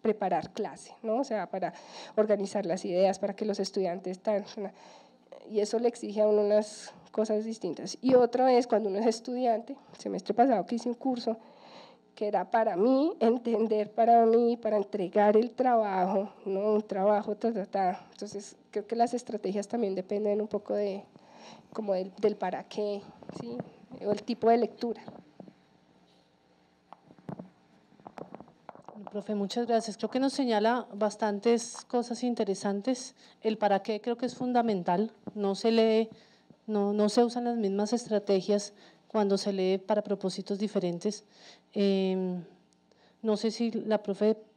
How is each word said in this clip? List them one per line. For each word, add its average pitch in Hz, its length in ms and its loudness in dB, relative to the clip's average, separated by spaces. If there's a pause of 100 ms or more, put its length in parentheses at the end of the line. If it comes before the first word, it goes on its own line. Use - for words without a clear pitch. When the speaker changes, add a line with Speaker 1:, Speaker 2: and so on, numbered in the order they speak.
Speaker 1:
preparar 196 500 0
clase, 175 520 -10
¿no? 220 140 0
O 277 60 0
sea, 208 280 -4
para 185 220 -4 (420)
organizar 202 500 0
las 180 200 -2
ideas, 190 340 2
para 202 160 -4
que 214 100 -4
los 202 140 -2
estudiantes 185 600 -4
tan-, 208 260 -2 (1040)
y 214 100 0
eso 208 200 0
le 240 100 2
exige 214 320 -4
a 214 60 6
uno 208 140 4
unas 214 500 2 (200)
cosas 214 340 0
distintas. 196 560 -8
Y 254 140 4
otra 247 380 6
es 240 140 4
cuando 208 220 2
uno 190 100 -2
es 226 60 0
estudiante, 240 720 -2 (180)
el - 60 -20
semestre 196 340 -6
pasado 240 320 4
que 240 100 -4
hice 233 140 -4
un 233 60 -4
curso 240 420 -4 (800)
que 214 100 -4
era 185 220 0
para 220 260 2
mí, 262 440 4
entender 220 720 2
para 226 340 6
mí, 233 320 4
para 214 180 -2
entregar 202 600 2
el 226 140 2
trabajo, 208 840 0 (120)
¿no? 202 280 0
Un 214 80 2
trabajo, 208 540 0
ta, 226 180 -2
ta, 196 140 -6
ta. 196 440 -2
Entonces, 208 440 -14 (160)
creo 214 160 -6
que 233 80 -4
las 233 180 2
estrategias 208 540 -4
también 220 260 -2
dependen 208 480 -2
un 220 60 -4
poco 208 260 -6
de, 208 320 -4 (680)
como 208 200 -4
del, 185 260 -4
del 208 160 0
para 185 280 -6
qué, 208 400 -6 (360)
¿sí? 233 160 -10 (480)
O 208 80 -2
el 208 120 -4
tipo 226 260 0
de 233 80 6
lectura. 233 460 -4 (4000)
Speaker 2:
Bueno, 202 160 -16
profe, 208 240 -6
muchas 202 320 -2
gracias. 220 280 0
Creo 220 140 -6
que 254 100 -2
nos 269 140 0
señala 233 640 2
bastantes 214 880 0
cosas 240 380 -4
interesantes. 208 880 -2 (280)
El 220 180 -2
para 196 240 2
qué 214 180 -6
creo 240 160 -4
que 254 80 -4
es 240 80 -6
fundamental. 226 800 0 (240)
No 202 180 0
se 226 160 0
lee, 226 400 4 (560)
no, 202 280 0
no 208 160 2
se 240 140 4
usan 240 200 -2
las 240 140 -2
mismas 208 360 0
estrategias 202 800 0 (340)
cuando 202 300 2
se 202 160 -4
lee 190 240 0
para 190 260 0
propósitos 196 560 -4
diferentes. 196 640 -2 (500)
Em, 190 720 0 (800)
no 214 160 0
sé 214 140 -2
si 233 200 -2
la 214 320 -2
profe 208 340 0 (200)